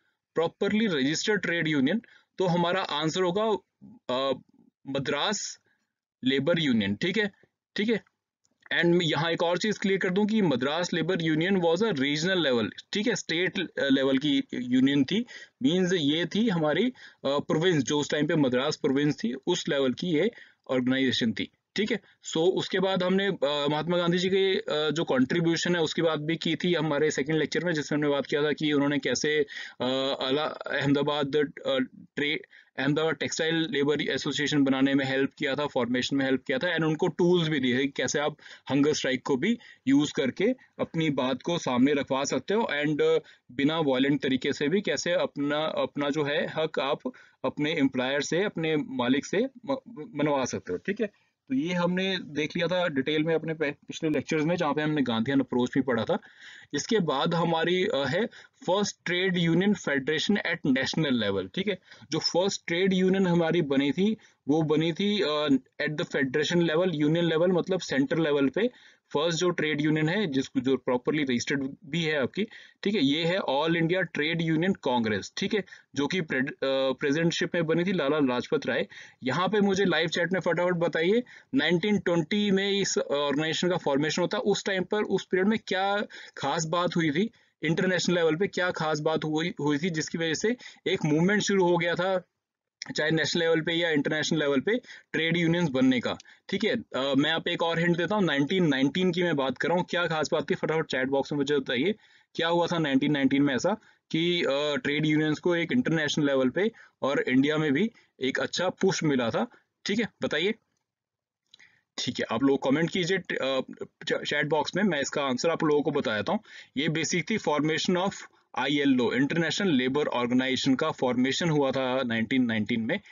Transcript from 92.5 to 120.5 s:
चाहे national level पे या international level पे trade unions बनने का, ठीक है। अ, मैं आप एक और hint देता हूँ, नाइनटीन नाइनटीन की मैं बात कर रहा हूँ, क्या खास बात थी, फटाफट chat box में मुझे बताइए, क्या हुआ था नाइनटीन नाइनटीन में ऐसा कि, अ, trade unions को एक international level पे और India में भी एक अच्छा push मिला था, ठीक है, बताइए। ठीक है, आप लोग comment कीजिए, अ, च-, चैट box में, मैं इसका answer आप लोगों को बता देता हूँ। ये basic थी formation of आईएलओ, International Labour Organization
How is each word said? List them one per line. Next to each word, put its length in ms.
चाहे 140
national 300
level 200
पे 120
या 160
international 500
level 200
पे 180
trade 260
unions 320
बनने 300
का, 180
ठीक 140
है। 120
अ, 420
मैं 140
आप 160
एक 160
और 160
hint 180
देता 180
हूँ, 80
नाइनटीन 440
नाइनटीन 440
की 120
मैं 120
बात 220
कर 100
रहा 100
हूँ, 120
क्या 180
खास 240
बात 180
थी, 60
फटाफट 300
chat 220
box 240
में 60
मुझे 200
बताइए, 380
क्या 120
हुआ 200
था 100
नाइनटीन 340
नाइनटीन 300
में 140
ऐसा 220
कि, 320
अ, 400
trade 220
unions 340
को 160
एक 160
international 540
level 240
पे 220
और 260
India 300
में 160
भी 180
एक 180
अच्छा 300
push 340
मिला 260
था, 180
ठीक 140
है, 100
बताइए। 320
ठीक 220
है, 120
आप 120
लोग 200
comment 280
कीजिए, 260
अ, 440
च-, 200
चैट 200
box 280
में, 80
मैं 180
इसका 220
answer 260
आप 140
लोगों 180
को 100
बता 240
देता 160
हूँ। 80
ये 120
basic 400
थी 80
formation 600
of 160
आईएलओ, 560
International 580
Labour 360
Organization 680